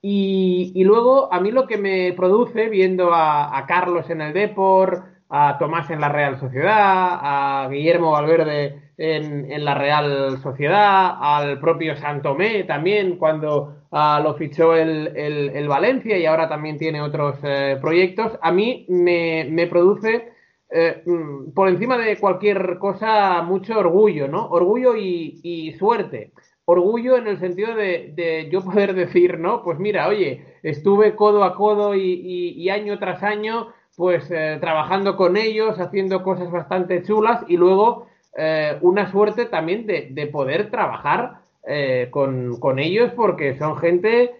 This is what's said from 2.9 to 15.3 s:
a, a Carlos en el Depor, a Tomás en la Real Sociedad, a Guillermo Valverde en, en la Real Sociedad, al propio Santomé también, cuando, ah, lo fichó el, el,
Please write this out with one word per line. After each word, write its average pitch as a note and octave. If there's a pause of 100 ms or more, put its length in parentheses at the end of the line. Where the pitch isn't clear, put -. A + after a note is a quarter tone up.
a, D3
a C3
Carlos F3
en D#3+
el D3+
Depor, F#3+ (240)
a C#3+
Tomás D#3+
en D#3
la D3
Real C#3+
Sociedad, F3+
a C#3
Guillermo D#3
Valverde D3
en, D3+
en D3
la C#3+
Real C#3
Sociedad, F#3
al D3
propio D#3
Santomé D3
también, F3+
cuando, D3+
ah, D3
lo D3+
fichó D#3+
el, D#3+
el, D3